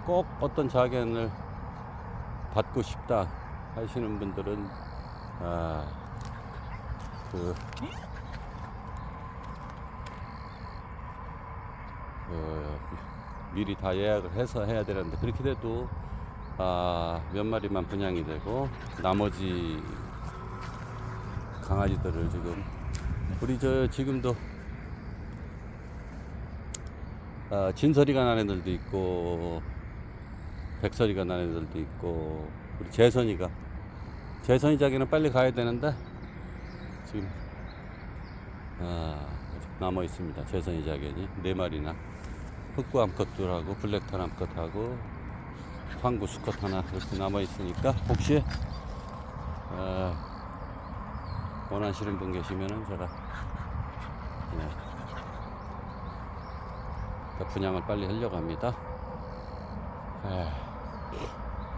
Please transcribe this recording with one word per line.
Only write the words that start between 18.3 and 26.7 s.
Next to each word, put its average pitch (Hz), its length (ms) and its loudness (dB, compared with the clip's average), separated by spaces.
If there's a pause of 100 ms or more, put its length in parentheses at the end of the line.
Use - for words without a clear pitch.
나머지 90 800 4 (1800)
강아지들을 95 640 4
지금, 85 340 0 (760)
우리 123 180 2
저 131 280 6
지금도, 127 480 2 (3250)